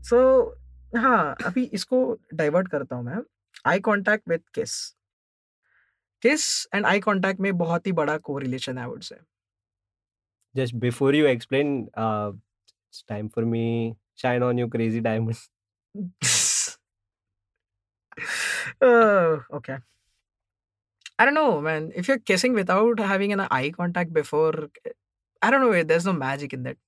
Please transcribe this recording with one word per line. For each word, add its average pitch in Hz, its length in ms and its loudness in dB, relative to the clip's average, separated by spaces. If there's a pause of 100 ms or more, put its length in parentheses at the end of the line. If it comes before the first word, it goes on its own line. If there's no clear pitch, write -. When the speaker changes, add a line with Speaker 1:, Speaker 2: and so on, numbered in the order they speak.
Speaker 1:
So, 240 100 4 (760)
हाँ, 220 400 2 (100)
अभी 254 180 -2 (100)
इसको 254 240 -2 (360)
डाइवर्ट 165 340 0
करता 135 280 -6
हूँ 123 80 -8
मैं। 131 120 -8 (520)
Eye 180 200 4
contact 208 440 0
with 165 100 -2 (160)
kiss। - 160 -6 (1500)
Kiss 294 200 -4 (300)
and 202 120 -2
eye 196 200 2
contact 196 340 -2
में 190 180 -2
बहुत 170 280 -2
ही 190 60 -4
बड़ा 156 260 -2 (100)
correlation 131 500 -8
है, 123 80 -10
I 127 40 -12
would - 180 -14
say। - 80 -18 (1400)
Speaker 2:
Just 123 260 -4
before 123 340 2
you 151 120 4
explain, 135 460 0 (240)
uh, 107 340 -2 (580)
it's - 220 -20
time 107 180 -6
for 113 160 -2 (100)
me, 117 420 -2 (260)
shine 123 200 0
on 123 200 2
you 117 60 -2
crazy 113 320 -2
diamond। 113 360 -2 (580)
Speaker 1:
<laughs> - 840 -2 (2000)
Uh, 208 560 6 (140)
okay। 139 240 -10 (1400)
I 220 60 6
don't 277 100 4
know, 262 260 2
man। 156 340 -4
If 175 140 -4
you're 269 100 2
kissing 220 360 0
without 208 440 2
having 202 340 0
an 196 80 -2 (100)
eye 131 200 0
contact 175 420 -4
before, 156 560 0 (720)
I 208 80 4
don't 269 100 4
know, 214 220 4
there's 165 240 2
no 196 60 2
magic 139 400 -4
in 127 120 -8
that। 131 120 -8 (120)